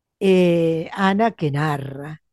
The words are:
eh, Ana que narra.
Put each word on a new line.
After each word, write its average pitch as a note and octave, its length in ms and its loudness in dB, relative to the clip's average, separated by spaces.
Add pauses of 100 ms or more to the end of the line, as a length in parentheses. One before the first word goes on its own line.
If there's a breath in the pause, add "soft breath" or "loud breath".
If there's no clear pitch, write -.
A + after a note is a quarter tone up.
(180)
eh, E3+ 720 2
Ana G3+ 380 0
que D#3 220 -4
narra. C#3+ 680 -6 (100)